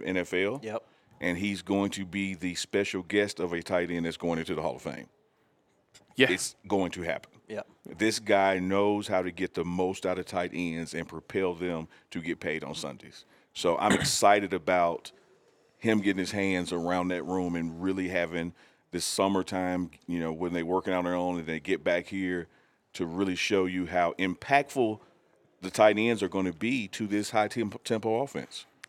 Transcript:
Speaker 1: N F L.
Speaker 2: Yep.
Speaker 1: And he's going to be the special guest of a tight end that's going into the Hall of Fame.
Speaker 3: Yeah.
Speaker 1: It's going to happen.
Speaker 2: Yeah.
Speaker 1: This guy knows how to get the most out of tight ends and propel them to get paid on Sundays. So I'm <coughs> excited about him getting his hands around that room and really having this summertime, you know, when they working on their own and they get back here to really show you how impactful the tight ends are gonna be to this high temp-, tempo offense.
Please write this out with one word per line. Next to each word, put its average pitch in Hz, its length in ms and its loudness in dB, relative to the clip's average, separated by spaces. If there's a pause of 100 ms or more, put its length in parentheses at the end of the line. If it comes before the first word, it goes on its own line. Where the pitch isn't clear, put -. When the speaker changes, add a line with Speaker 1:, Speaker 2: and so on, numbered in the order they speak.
Speaker 1:
N 92 120 -2
F 87 180 -2
L. 104 280 0
Speaker 2:
Yep. 110 200 -8 (380)
Speaker 1:
And 87 180 -2
he's 98 240 -2
going 98 300 0
to 98 120 -6
be 95 300 -4
the 87 220 -6
special 98 460 0
guest 101 360 2
of 87 140 -2
a 85 100 -4
tight 87 300 0
end 85 140 -2
that's 82 100 -4
going 85 240 -2
into 80 160 -4
the 78 60 -4
Hall 76 120 -2
of - 80 -16
Fame. - 240 -10 (1080)
Speaker 3:
Yeah. 127 140 6
Speaker 1:
It's - 260 -2 (100)
going 95 260 2
to 90 100 -6
happen. - 280 -4 (160)
Speaker 2:
Yeah. 104 140 -10 (260)
Speaker 1:
This 107 320 2
guy 98 400 4
knows 101 480 2
how 92 160 2
to 90 80 -4
get 87 240 -4
the 85 100 -2
most 90 400 -2
out 90 140 0
of 90 80 -6
tight 90 260 -4
ends 82 420 -4
and 82 120 -6
propel 87 480 -2
them 82 320 -4 (240)
to 87 100 -8
get 80 200 -4
paid 78 240 -4
on 71 100 -8
Sundays. - 500 -12 (300)
So 82 240 2
I'm 101 140 4
<coughs> 98 80 4
excited 101 520 6
about 87 600 0 (680)
him 110 220 2
getting 98 180 2
his 90 140 -2
hands 92 400 0
around 90 360 0
that 87 140 -2
room 90 320 -2
and 82 260 -2
really 95 280 0
having 85 440 -2 (380)
this 85 140 -4
summertime, 92 840 0 (180)
you 87 100 -2
know, 82 140 -2
when 85 200 -4
they 85 120 -2
working 92 280 0
on 90 120 2
their 90 100 0
own 90 240 0
and 80 80 -6
they 80 140 -4
get 80 240 -2
back 87 240 0
here 90 400 -4 (460)
to 90 120 -2
really 90 300 0
show 98 300 2
you 90 200 -2
how 87 320 2
impactful 113 800 2 (600)
the 95 100 -6
tight 107 280 6
ends 113 220 2
are 95 80 0
gonna 95 240 -2
be 110 360 -4
to - 180 -6
this 104 240 -2
high 107 180 2
temp-, 107 360 -6
tempo 113 380 0
offense. - 440 -10 (220)